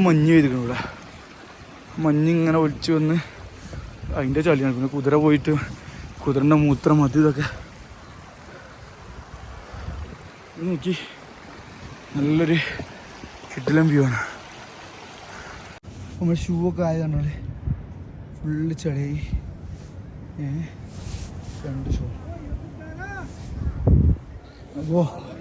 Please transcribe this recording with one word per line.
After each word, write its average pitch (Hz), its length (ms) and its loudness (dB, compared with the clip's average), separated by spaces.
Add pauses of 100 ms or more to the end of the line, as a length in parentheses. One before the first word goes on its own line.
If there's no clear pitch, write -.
മഞ്ഞ് 160 260 6
പെയ്തിരിക്കണം. 131 300 6
ഇവിടെ 120 140 -2 (1300)
മഞ്ഞിങ്ങനെ 160 600 4
ഒലിച്ച് 151 320 0
വന്ന് 156 200 4 (1000)
അതിൻ്റെ 139 320 2
ചളിയാണ്. 135 280 4
പിന്നെ 131 200 0
കുതിര 139 180 2 (100)
പോയിട്ട് 151 300 4 (680)
കുതിരൻ്റെ 139 380 6
മൂത്രം 151 420 6
അത് 131 160 2
ഇതൊക്കെ. 151 240 4 (3000)
ഇത് 160 140 -12
നോക്കി, 170 260 0 (1200)
നല്ലൊരു 156 420 4 (960)
കിടിലൻ 151 380 4
വ്യൂ 143 160 8
ആണ്. 117 140 2 (2000)
നമ്മൾ 170 280 2
ഷൂ 175 100 0 (140)
ഒക്കെ 175 200 0
ആയതാണ് 151 440 0 (1080)
ഫുള്ള് 156 440 -2
ചളിയായി. 143 380 -2 (1200)
ഏ, 139 40 -4 (1200)
രണ്ട് 135 300 -4
ഷൂ. - 80 -2 (2750)
അപ്പോ 170 220 4 (380)